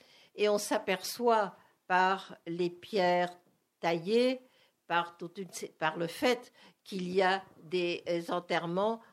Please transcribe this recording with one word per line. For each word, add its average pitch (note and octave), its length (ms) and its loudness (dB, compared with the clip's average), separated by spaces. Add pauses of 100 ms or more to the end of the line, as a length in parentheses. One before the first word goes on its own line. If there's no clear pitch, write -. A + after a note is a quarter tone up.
(360)
et G#3 140 2
on G#3 80 2
s'aperçoit G#3 960 0 (320)
par F#3 580 2
les F3 240 -2
pierres F3 680 0 (440)
taillées, A3+ 600 2 (460)
par E3+ 300 -2
toute E3+ 200 -14
une, F#3+ 120 -10 (300)
par D#3+ 180 0
le E3+ 100 -2
fait B3 440 -2 (320)
qu'il F3+ 280 -6
y F#3 100 2
a F#3+ 220 2 (180)
des, F3 480 -2
euh, E3+ 200 0
enterrements, F3+ 720 -2 (120)